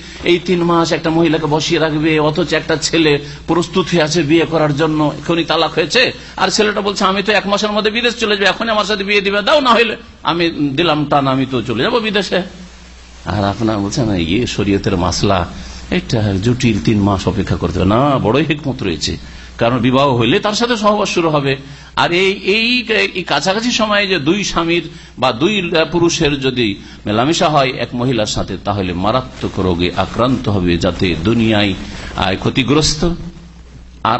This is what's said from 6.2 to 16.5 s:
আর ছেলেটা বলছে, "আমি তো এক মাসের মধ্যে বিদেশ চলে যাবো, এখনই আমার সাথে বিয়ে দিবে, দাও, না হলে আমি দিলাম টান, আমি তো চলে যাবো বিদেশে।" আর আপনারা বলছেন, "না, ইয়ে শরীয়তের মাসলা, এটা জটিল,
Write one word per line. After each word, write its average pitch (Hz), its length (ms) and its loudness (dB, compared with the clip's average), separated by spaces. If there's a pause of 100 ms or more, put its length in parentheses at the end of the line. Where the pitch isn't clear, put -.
আর - 120 0
ছেলেটা 208 320 0
বলছে, 202 240 -2
"আমি 190 180 2
তো 214 100 0
এক 190 140 0
মাসের 202 260 0
মধ্যে 214 180 0
বিদেশ 240 260 -2
চলে 214 200 0
যাবো, 196 120 2
এখনই 226 220 -2
আমার 208 140 2
সাথে 196 200 -2
বিয়ে 202 160 2
দিবে, 202 220 0
দাও, 294 180 4
না 262 100 4
হলে 220 260 2 (260)
আমি 165 280 0
দিলাম 147 560 0
টান, 143 200 2
আমি 131 200 0
তো 123 160 -2
চলে 120 200 -2
যাবো 233 180 0
বিদেশে।" 202 420 -2 (840)
আর 98 200 -2
আপনারা 110 340 0
বলছেন, 101 260 -2
"না, 104 120 0
ইয়ে 90 300 0
শরীয়তের 98 500 0
মাসলা, 90 500 0 (440)
এটা 113 520 0
জটিল, 120 380 2